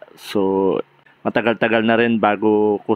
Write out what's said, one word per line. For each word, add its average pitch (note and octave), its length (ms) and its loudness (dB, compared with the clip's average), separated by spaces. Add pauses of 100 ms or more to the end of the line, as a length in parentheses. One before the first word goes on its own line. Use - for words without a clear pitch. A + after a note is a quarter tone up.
(200)
So, F#2+ 640 -2 (400)
matagal-tagal A2+ 640 0
na A#2 80 2
rin A#2 240 0
bago G#2 640 0
ko - 120 -2